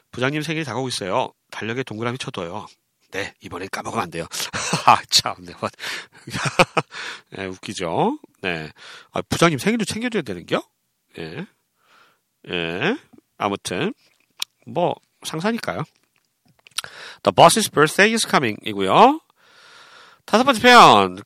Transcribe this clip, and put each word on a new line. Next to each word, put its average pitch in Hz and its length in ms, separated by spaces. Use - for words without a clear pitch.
부장님 143 300
생일이 156 240
다가오고 127 240
있어요. 107 420
달력에 117 320
동그라미 120 340
쳐둬요. 95 500
네, 98 280
이번엔 98 320
까먹으면 113 320
안 85 80
돼요. 82 180
<laughs> - 560
아, 120 120
참, - 300
네, 87 220
뭐. 104 80
<laughs> - 1040
네, 98 140
웃기죠? 98 720
네. 80 320
아, 92 100
부장님 165 380
생일도 220 260
챙겨줘야 226 380
되는겨? 92 380
예. 135 280
예. 90 480
아무튼, 104 560
뭐, 135 300
상사니까요. 160 640
The 98 100
boss's 165 380
birthday 185 420
is 226 140
coming 127 380
이고요. 117 560
다섯 226 180
번째 254 180
표현. 123 640